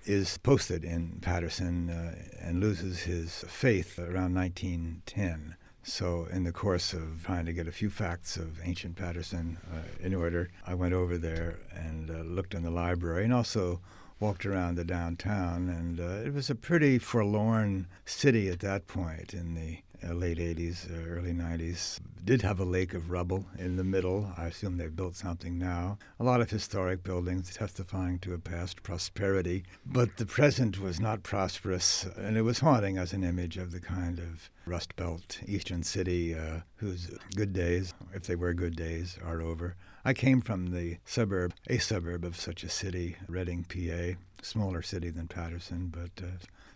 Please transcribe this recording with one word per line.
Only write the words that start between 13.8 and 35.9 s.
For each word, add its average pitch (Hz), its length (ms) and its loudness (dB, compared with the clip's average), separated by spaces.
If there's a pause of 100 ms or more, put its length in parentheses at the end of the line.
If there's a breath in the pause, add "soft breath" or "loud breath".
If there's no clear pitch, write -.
walked 104 260 0
around 90 300 2
the 87 80 0
downtown. 87 840 0
And, 85 300 -2
uh, 90 260 -2
it 143 80 -2
was 143 180 -2
a 135 40 2
pretty 143 440 6
forlorn 104 920 4 (160 soft breath)
city 113 440 4
at 87 120 -2
that 98 260 0
point 82 480 -4
in 85 200 -4
the, 80 240 -4 (300)
uh, 85 60 -2
late 87 240 0
eighties, 85 500 -2
uh, 82 200 -6
early 87 240 -2
nineties. 85 680 -2 (240)
Did 120 180 6
have 95 180 2
a 98 40 2
lake 92 300 2
of 85 160 -4
rubble 90 340 0 (140)
in 90 160 -2
the 92 80 0
middle. 95 540 2
I 85 100 -4
assume 87 300 -4
they've 82 180 -4
built 90 220 -4
something 87 420 -4
now. 90 400 0 (220 soft breath)
A 117 40 0
lot 123 160 6
of 107 100 2
historic 92 520 0
buildings 90 500 0
testifying 92 680 -4
to 90 140 -4
a 85 40 -4
past 85 460 -6
prosperity. 92 800 0 (200 soft breath)
But 127 320 4
the 110 100 -2
present 120 540 4
was 90 200 0
not 107 240 2
prosperous, 92 800 2 (100)
and 104 200 0
it 110 60 6
was 117 180 2
haunting 110 360 6
as 90 160 0
an 98 120 0
image 87 320 0
of 90 160 -4
the 90 80 -6
kind 87 400 -2
of 82 280 -10 (180 soft breath)
Rust 87 280 -4
Belt 87 520 -4
eastern 92 360 -2
city, 90 540 0